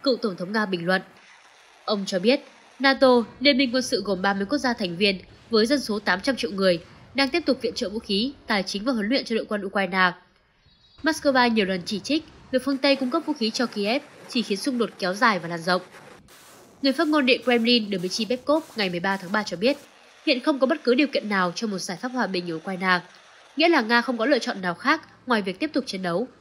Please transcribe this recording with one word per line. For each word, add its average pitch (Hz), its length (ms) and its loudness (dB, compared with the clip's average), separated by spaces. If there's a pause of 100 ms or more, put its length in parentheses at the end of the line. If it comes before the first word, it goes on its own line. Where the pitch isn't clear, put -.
Cựu 247 140 2
Tổng 190 200 -4
thống 175 160 -8
Nga 214 140 0
bình 175 200 -4
luận. 185 160 2 (800)
Ông 202 220 -2
cho 196 120 -2
biết, 247 220 2 (380)
nato, 254 460 6 (160)
liên 262 180 4
minh 269 160 2
quân 254 80 0
sự 226 200 -2
gồm 190 200 -2
ba 196 120 2
mươi 196 140 -2
quốc 285 100 0
gia 254 140 0
thành 180 240 -4
viên 196 220 2 (320)
với 226 160 4
dân 277 140 2
số 208 180 -4
tám 185 220 0
trăm 254 160 0
triệu 226 140 -6
người, 190 300 2 (340)
đang 269 140 2
tiếp 339 180 0
tục 262 160 2
viện - 120 -2
trợ 214 140 -4
vũ 214 100 -6
khí, 226 340 -2 (140)
tài 202 160 0
chính 202 220 -6
và 269 80 0
huấn 214 160 0
luyện 285 160 0
cho 226 120 -2
đội 160 80 -2
quân 208 220 -6
Ukraine. 185 460 2 (920)
Moscow 277 460 2
nhiều 220 180 2
lần 185 200 -2
chỉ 202 140 -4
trích 302 240 -2 (260)
việc 254 140 0
phương 269 140 -2
Tây 277 180 2
cung 262 140 -4
cấp 330 160 0
vũ 302 60 -4
khí 226 180 -2
cho 240 160 -2
Kiev 220 360 -2 (260)
chỉ 233 140 -2
khiến 196 160 -4
xung 247 200 -4
đột 208 200 0
kéo 185 160 -2
dài 208 240 2
và 165 100 -8
lan 170 140 -6
rộng. 180 200 0 (1000)
Người 269 100 2
phát 311 160 0
ngôn 302 180 2
Điện 233 180 4
Kremlin 233 460 2
Dmitry 185 340 -4
Peskov 285 400 -2 (120)
ngày 196 140 -2
mười 175 100 -6
ba 196 160 -2
tháng 196 160 -8
ba 214 100 -2
cho 185 140 -8
biết, 247 200 0 (500)
hiện 262 140 2
không 294 180 0
có 262 80 4
bất 302 180 -2
cứ 247 100 4
điều 277 120 4
kiện - 220 -4
nào 185 260 0
cho 226 120 -6
một 190 120 -6
giải 170 180 -8
pháp 247 120 -8
hòa 247 180 -2
bình 180 240 -4
ở 160 60 -4
Ukraine, 185 440 0 (560)
nghĩa 320 120 4
là 320 120 6
Nga 233 200 4
không 233 180 -4
có 220 80 0
lựa 277 120 4
chọn 226 220 -6
nào 180 140 -2
khác 294 340 -2 (180)
ngoài 226 160 2
việc 185 180 -6
tiếp 302 120 -2
tục 254 140 0
chiến 190 160 -8
đấu. 180 260 -2 (120)